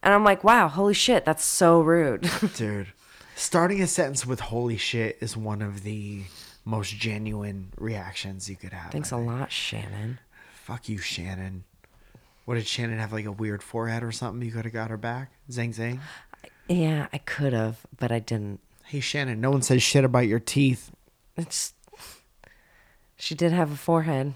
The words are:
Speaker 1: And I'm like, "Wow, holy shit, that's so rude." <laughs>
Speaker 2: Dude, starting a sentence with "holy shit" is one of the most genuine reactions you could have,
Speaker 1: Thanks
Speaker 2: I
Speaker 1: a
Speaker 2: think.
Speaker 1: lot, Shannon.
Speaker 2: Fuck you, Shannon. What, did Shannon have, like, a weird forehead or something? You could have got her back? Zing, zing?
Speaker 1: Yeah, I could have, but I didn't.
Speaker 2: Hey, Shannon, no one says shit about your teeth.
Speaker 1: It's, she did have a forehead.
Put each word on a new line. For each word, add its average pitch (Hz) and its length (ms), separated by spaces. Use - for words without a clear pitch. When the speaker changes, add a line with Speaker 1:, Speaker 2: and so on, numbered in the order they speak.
Speaker 1:
And 190 120
I'm 208 100
like, 196 200
"Wow, 214 240
holy 196 260
shit, 233 300
that's 156 200
so 170 360
rude." 160 480
<laughs> 214 140
Speaker 2:
Dude, 104 320
starting 180 460
a 180 40
sentence 139 400
with 127 140
"holy 117 360
shit" 113 440
is 113 160
one 107 260
of 101 200
the 104 400
most 107 300
genuine 104 800
reactions 98 720
you 95 80
could 92 160
have, 90 200
Speaker 1:
Thanks 147 200
Speaker 2:
I 127 40
Speaker 1:
a 120 40
Speaker 2:
think. 117 120
Speaker 1:
lot, 127 200
Shannon. 107 680
Speaker 2:
Fuck - 360
you, 110 80
Shannon. 92 680
What, 123 80
did 113 120
Shannon 117 320
have, 110 140
like, 107 140
a 104 60
weird 104 300
forehead 113 400
or 117 100
something? 117 340
You 113 40
could 113 140
have 113 80
got 113 160
her 110 80
back? 117 340
Zing, 117 220
zing? 117 260
Speaker 1:
Yeah, 156 460
I 156 60
could 143 340
have, 110 280
but 120 120
I 117 80
didn't. 104 420
Speaker 2:
Hey, 143 140
Shannon, 127 420
no 131 80
one 139 100
says 127 220
shit 139 220
about 123 220
your 107 140
teeth. 135 500
Speaker 1:
It's, - 380
she - 180
did 165 180
have 165 180
a 147 60
forehead. 156 600